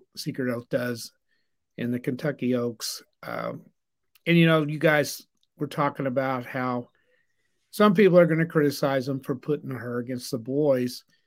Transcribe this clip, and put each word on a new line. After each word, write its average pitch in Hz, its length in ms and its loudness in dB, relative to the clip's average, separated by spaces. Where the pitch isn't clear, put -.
Secret 127 360 -6
Oath 120 180 -8
does 123 420 -4
in 120 140 -4
the 123 80 -4
Kentucky 131 560 -2
Oaks. 120 480 -6
Um, - 400 -8
and, 170 120 4
you 165 100 6
know, 160 160 4
you 147 160 -6
guys 147 480 2
were 147 80 -6
talking 143 400 -2
about 127 400 -2
how 127 420 -6
some 208 240 4
people 180 240 8
are 175 80 10
gonna 160 220 2
criticize 139 600 0
him 135 120 -4
for 135 160 -6
putting 139 340 -6
her 120 300 -6
against 123 320 -8
the 131 80 -4
boys. 127 640 0